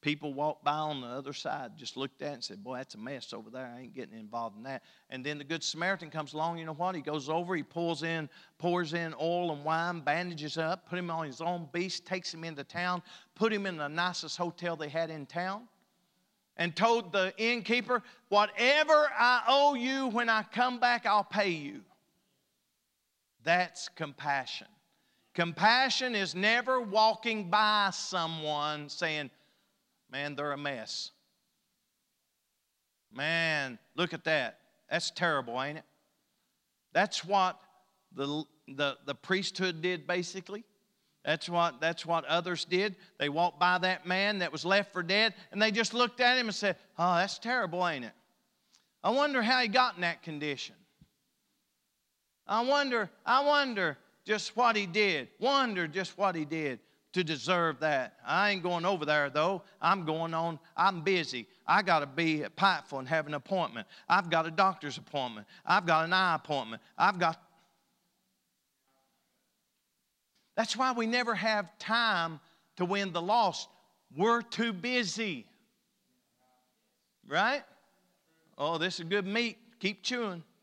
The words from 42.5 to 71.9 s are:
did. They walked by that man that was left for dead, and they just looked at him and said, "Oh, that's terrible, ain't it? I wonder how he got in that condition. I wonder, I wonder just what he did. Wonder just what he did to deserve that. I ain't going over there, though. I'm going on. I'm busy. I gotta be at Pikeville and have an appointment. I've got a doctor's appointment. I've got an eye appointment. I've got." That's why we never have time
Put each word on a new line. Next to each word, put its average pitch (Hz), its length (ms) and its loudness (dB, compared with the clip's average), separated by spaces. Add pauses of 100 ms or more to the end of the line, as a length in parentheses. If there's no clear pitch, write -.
did. 190 320 -2 (220)
They 143 100 0
walked 165 320 0
by 180 180 6
that 180 280 0
man 196 320 0
that 175 120 -2
was 147 140 -8
left 196 300 2
for 180 80 -4
dead, 202 320 2 (180)
and 202 80 -2
they 220 100 6
just 220 220 0
looked 240 280 2
at 247 180 6
him 240 80 0
and 214 80 -4
said, 196 240 0 (180)
"Oh, 175 200 4
that's 190 220 0
terrible, 190 480 -2
ain't 139 200 -4
it? 107 80 -14 (880)
I 185 60 2
wonder 269 320 2
how 254 180 4
he 240 80 2
got 233 280 4
in 175 40 -6
that 170 220 0
condition. 147 540 -6 (1700)
I 220 160 0
wonder, 254 480 0 (160)
I 262 180 4
wonder 254 540 2 (260)
just - 320 -2
what 233 180 6
he 208 120 0
did. 170 420 0 (100)
Wonder 226 480 2
just 170 300 -6
what 190 180 2
he 156 120 -2
did 143 340 -4 (300)
to 180 140 0
deserve 156 560 0
that. 139 440 0
I 185 260 2
ain't 190 120 -2
going 175 220 -2
over 180 220 0
there, 147 240 2
though. 165 340 0 (160)
I'm 180 240 2
going 160 300 -2
on. 165 260 -2 (160)
I'm 185 240 2
busy. 156 480 0 (180)
I 175 160 4
gotta 165 240 4
be 151 380 0
at 101 100 -10
Pikeville 170 440 0
and 131 100 -8
have 156 180 0
an 151 60 -8
appointment. 147 560 -4 (200)
I've 180 200 4
got 165 180 2
a 165 40 -6
doctor's 160 480 0
appointment. 123 480 -6 (180)
I've 180 220 2
got 160 180 4
an 165 80 0
eye 185 220 4
appointment. 120 480 -4 (140)
I've 185 220 4
got." 165 240 0 (3000)
That's 214 220 0
why 262 160 2
we 233 140 0
never 233 280 0
have 208 440 0
time 196 600 0 (360)